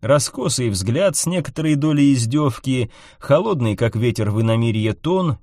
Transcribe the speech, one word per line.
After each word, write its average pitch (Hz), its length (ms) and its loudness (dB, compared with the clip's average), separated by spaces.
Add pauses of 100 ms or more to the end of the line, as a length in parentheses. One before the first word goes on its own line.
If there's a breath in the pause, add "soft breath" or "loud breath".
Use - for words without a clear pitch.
Раскосый 139 680 0
взгляд 117 460 0
с - 120 -4
некоторой 156 480 -2
долей 143 380 4
издёвки, 127 760 -2 (280 loud breath)
холодный, 143 560 0
как 117 200 0
ветер 110 360 0
в 107 100 0
иномирье, 113 520 0
тон, 170 500 -2